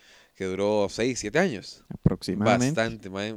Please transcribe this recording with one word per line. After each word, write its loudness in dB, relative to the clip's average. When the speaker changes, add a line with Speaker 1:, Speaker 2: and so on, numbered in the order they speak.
Speaker 1:
que -8
duró 0
seis, -2
siete -2
años. -2
Speaker 2:
Aproximadamente. 2
Speaker 1:
Bastante, -2
mae. -4